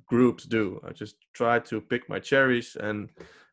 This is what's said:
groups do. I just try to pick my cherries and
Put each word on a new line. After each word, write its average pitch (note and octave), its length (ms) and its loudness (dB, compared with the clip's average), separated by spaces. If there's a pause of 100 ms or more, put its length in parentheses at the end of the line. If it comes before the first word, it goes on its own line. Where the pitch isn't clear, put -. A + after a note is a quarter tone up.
groups A#2+ 360 4
do. G#2+ 440 -2
I - 40 -14
just - 240 -16 (180)
try A#2 260 2
to A2 220 -8
pick - 280 -6
my G2 100 -6
cherries C3 560 0
and G#2 340 -6 (440)